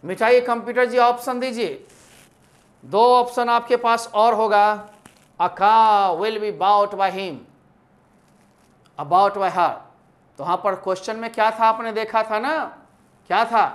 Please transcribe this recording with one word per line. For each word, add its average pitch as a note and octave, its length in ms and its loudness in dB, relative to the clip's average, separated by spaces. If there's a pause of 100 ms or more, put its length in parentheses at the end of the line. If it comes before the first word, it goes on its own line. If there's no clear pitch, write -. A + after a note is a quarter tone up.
मिटाइए A3+ 380 2
कंप्यूटर A#3+ 420 -2
जी, A#3+ 140 -2
ऑप्शन A#3+ 420 0
दीजिए, A3+ 460 -6 (960)
दो F3+ 200 2 (100)
ऑप्शन A#3+ 340 0
आपके A#3+ 300 0
पास A#3 360 -2
और A3 200 4
होगा, G#3 540 0 (520)
a F3 100 0
car G3+ 680 4
will G#3+ 240 -4
be G#3 140 -6
bought G3+ 400 2
by F#3+ 160 0
him, F#3 240 -8 (1600)
about F3+ 380 2
by F#3+ 140 -2
her। E3+ 200 0 (680)
तो C#3 60 -12
वहाँ F3 140 -2
पर F#3+ 180 -2
क्वेश्चन F#3 400 -6
में A3+ 160 -10
क्या A3 180 2
था, A3+ 160 0
आपने A3+ 280 0
देखा A3 280 -2
था G#3+ 180 -2
ना, D4 180 -4 (720)
क्या G3+ 160 2
था? A3 280 2